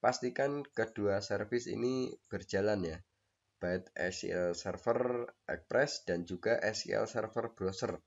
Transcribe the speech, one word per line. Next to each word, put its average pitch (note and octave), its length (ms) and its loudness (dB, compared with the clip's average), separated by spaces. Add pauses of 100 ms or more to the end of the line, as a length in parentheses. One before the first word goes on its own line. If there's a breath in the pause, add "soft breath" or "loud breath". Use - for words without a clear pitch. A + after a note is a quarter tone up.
pastikan C#3 640 2
kedua G#2 560 0
service G#2 480 -2
ini B2+ 400 0 (160)
berjalan G2+ 560 0
ya, E2 160 -2 (640)
baik F#2 320 -2
S F#2 320 -4
Q F2+ 80 -2
L F2+ 240 0
Server A#2+ 720 0 (160)
Express - 560 0
dan F2 240 -2
juga A2 320 0
S G#2+ 240 0
Q G#2 160 0
L A2 80 2
Server A2+ 480 -4
Browser. F#2+ 400 -2 (120)